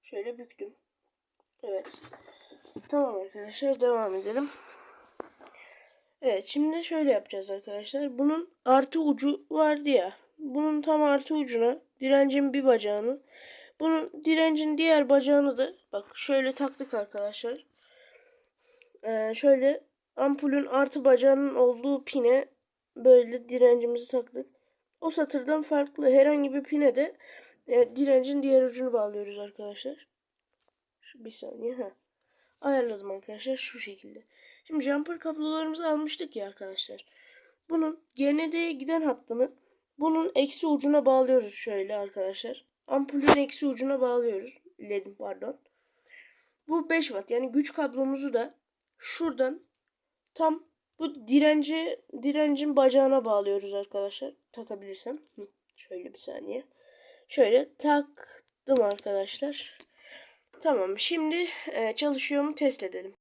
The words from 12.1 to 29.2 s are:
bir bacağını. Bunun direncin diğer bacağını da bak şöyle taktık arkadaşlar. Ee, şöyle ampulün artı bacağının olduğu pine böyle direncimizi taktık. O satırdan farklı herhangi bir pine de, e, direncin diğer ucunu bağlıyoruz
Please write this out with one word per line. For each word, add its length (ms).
bir 120
bacağını. 560
Bunun 460
direncin 520
diğer 320
bacağını 480
da 160
bak 220
şöyle 400
taktık 400
arkadaşlar. 720
Ee, 300
şöyle 480
ampulün 500
artı 400
bacağının 500
olduğu 480
pine 420
böyle 540
direncimizi 580
taktık. 420
O 100
satırdan 500
farklı 480
herhangi 440
bir 100
pine 320
de, 200
e, 280
direncin 480
diğer 200
ucunu 300
bağlıyoruz 460